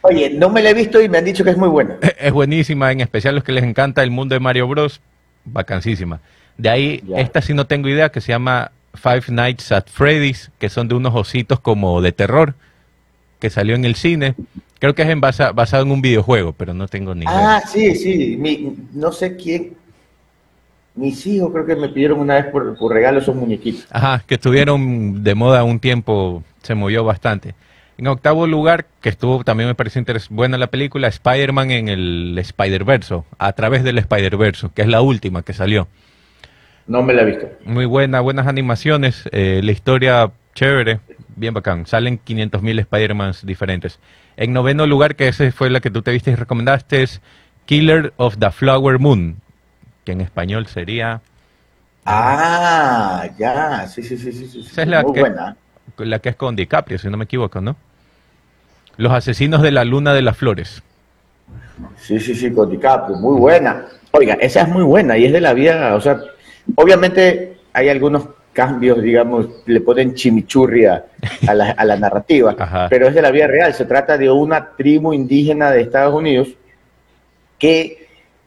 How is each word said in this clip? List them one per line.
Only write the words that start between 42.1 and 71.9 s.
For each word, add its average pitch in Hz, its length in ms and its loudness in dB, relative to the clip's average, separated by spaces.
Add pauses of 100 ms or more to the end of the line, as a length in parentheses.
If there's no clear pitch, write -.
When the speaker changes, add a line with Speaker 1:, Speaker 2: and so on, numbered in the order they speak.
Speaker 2:
quinientos 107 420 -6
mil 110 180 -2
Spider-Mans 104 680 -4
diferentes. 92 540 -8 (380)
En 117 160 -4
noveno 139 320 0
lugar, 147 300 2
que 135 140 0
ese 131 220 0
fue 131 180 -2
la 127 100 2
que 120 100 -4
tú 104 120 -6
te 120 100 -4
viste 123 200 -2
y 120 40 2
recomendaste, 123 640 -2
es - 200 -6 (440)
Killer 156 520 2
of 113 200 -2
the 104 140 0
Flower 135 480 2
Moon, 95 380 2 (680)
que - 80 -10
en 92 100 -6
español 92 460 -6
sería 113 540 -8 (840)
Speaker 1:
Ah, 131 1200 0 (100)
ya, 123 500 -4
sí, 117 160 -14
sí, 120 140 -10
sí, 120 140 -12
sí, 123 160 -16
sí, - 120 -20
Speaker 2:
Esa - 220 -10
es 156 40 -2
Speaker 1:
sí, 165 60 -2
Speaker 2:
la 160 100 2
Speaker 1:
muy 139 120 0
Speaker 2:
que, 131 80 -2
Speaker 1:
buena. 98 360 -2 (400)
Speaker 2:
la 110 220 -6
que 127 100 -6
es 117 60 -6
con 123 200 -6
DiCaprio, 98 440 -4
si 98 100 -8
no 104 80 -6
me 110 80 -6
equivoco, 107 360 -6
¿no? 120 140 -6 (1200)
Los 117 140 2
asesinos 135 520 0
de 151 80 4
la 131 120 2
luna 143 300 0
de 135 80 2
las 123 160 0
flores. 98 460 -4 (1120)
Speaker 1:
Sí, 107 220 -4
sí, 113 160 -6
sí, 120 180 -4
con 107 160 2
DiCaprio, 113 480 0
muy 123 220 0
buena. 143 460 4 (260)
Oiga, 147 280 4
esa - 220 2
es 165 60 4
muy 180 160 2
buena 143 340 4
y 120 80 6
es 139 80 4
de 170 80 4
la 147 120 2
vida, 139 420 2
o 104 60 0
sea, 143 180 0 (560)
obviamente 180 800 4 (160)
hay 131 160 2
algunos 143 380 0 (260)
cambios, 123 480 2
digamos, 117 460 2 (180)
le 113 160 2
ponen 123 320 2
chimichurria 117 920 2 (420)
a 104 60 2
la, 104 180 2
a - 120 -2
la 104 140 2